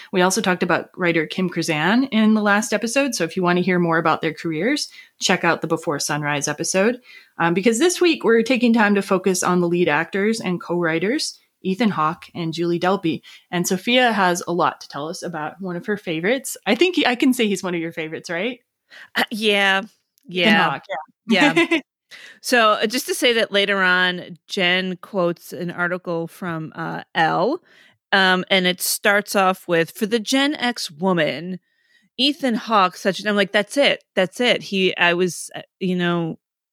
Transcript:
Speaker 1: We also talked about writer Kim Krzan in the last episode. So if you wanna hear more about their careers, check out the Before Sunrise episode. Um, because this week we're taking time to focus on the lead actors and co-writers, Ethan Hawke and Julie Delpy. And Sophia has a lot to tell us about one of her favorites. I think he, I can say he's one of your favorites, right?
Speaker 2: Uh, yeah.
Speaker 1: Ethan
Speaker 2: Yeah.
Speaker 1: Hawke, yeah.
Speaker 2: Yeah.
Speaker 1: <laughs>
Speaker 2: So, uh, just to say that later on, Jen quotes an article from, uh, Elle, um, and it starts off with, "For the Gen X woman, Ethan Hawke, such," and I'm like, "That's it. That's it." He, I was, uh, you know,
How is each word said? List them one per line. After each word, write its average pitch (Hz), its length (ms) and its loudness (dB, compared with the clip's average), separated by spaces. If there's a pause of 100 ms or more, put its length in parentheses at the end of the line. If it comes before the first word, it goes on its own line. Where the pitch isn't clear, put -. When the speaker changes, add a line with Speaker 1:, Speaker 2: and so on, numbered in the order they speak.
(120)
Speaker 1:
We 185 100 2
also 190 180 2
talked 185 220 0
about 175 340 0
writer 170 300 0
Kim 180 240 -2
Krzan 170 600 0
in 220 220 4
the 214 80 2
last 208 300 0
episode. 233 400 0
So 175 120 -2
if 165 120 -6
you 190 60 0
wanna 175 180 2
hear 180 200 2
more 165 180 2
about 160 240 2
their 156 100 -2
careers, 175 560 -4 (320)
check 180 220 0
out 165 200 0
the 165 40 -4
Before 160 320 -2
Sunrise 147 480 -2
episode. 190 540 0 (360)
Um, 170 180 2
because 220 260 2
this 359 200 2
week 330 220 2
we're 226 220 4
taking 240 280 2
time 208 220 4
to 196 80 2
focus 190 400 0
on 180 180 2
the 175 80 2
lead 175 200 2
actors 196 520 0
and 175 200 -4
co-writers, 175 760 -2 (240)
Ethan 190 300 -2
Hawke 156 360 -4 (100)
and 165 180 -6
Julie 170 240 -2
Delpy. 180 420 0 (300)
And 175 160 -2
Sophia 240 460 2
has 180 340 0
a 175 60 -6
lot 170 300 0
to - 60 -20
tell 147 200 -10
us 175 160 -10
about 160 360 -10
one 185 140 -8
of 175 120 -8
her 208 100 -2
favorites. 185 600 -4 (100)
I 220 100 2
think 359 180 2
he, 294 100 0
I 247 120 0
can 254 180 2
say 220 140 0
he's 190 160 -2
one 175 100 -4
of 170 60 -4
your 165 100 -6
favorites, 156 400 -10
right? 185 300 -6 (560)
Speaker 2:
Uh, - 160 0
yeah. 202 480 2
Speaker 1:
Ethan - 80 -14 (400)
Speaker 2:
Yeah. 165 420 2
Speaker 1:
Hawke, 135 140 -8 (420)
yeah. 277 260 4 (160)
Speaker 2:
Yeah. 320 160 0
Speaker 1:
<laughs> - 40 -20 (540)
Speaker 2:
So, 220 300 4
uh, - 140 0
just 240 200 -4
to 381 80 -4
say 254 180 2
that 226 180 0
later 196 320 0
on, 180 540 0 (100)
Jen 185 520 0
quotes 175 540 -4
an 175 200 -8
article 175 560 -6
from, 165 480 -10
uh, 165 260 -10 (120)
Elle, 170 460 2 (520)
um, 185 380 4
and 185 180 2
it 180 120 -2
starts - 540 0
off 190 320 2
with, 165 240 0
"For - 160 -6
the 226 140 0
Gen 269 340 0
X - 380 -6
woman, 170 640 -2 (580)
Ethan 269 380 0
Hawke, 202 420 2
such," 196 220 -2
and 196 100 -6
I'm 208 60 0
like, 202 160 2
"That's 208 260 -2
it. 254 280 2 (100)
That's 185 260 0
it." 233 220 2
He, 190 340 0
I 175 180 2
was, 175 420 -4
uh, - 60 -14 (180)
you 180 160 -2
know, 175 420 -2 (340)